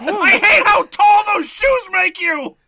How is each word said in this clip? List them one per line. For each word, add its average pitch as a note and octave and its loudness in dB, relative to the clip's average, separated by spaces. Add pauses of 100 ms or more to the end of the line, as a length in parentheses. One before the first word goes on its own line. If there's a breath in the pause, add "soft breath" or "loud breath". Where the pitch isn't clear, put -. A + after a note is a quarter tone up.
I F4+ -2 (120)
hate G#4+ 2
how G#4 2
tall G#4 2 (100)
those F4 -4
shoes B4+ -2
make F#4 -4
you! D#4 -6 (120)